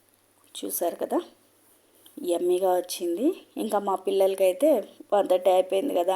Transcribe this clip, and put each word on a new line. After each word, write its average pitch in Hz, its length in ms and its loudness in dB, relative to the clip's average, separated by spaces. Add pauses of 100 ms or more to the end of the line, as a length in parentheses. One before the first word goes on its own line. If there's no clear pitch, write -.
(580)
చూసారు - 440 -4
కదా - 160 -2 (1120)
యమ్మీగా 180 480 0
వచ్చింది. 175 480 -4 (360)
ఇంకా 208 160 -2 (100)
మా 190 60 0 (120)
పిల్లలకైతే 190 640 2 (420)
వన్ 196 180 2
థర్టీ 180 260 2
అయిపోయింది 185 420 0
కదా 175 180 0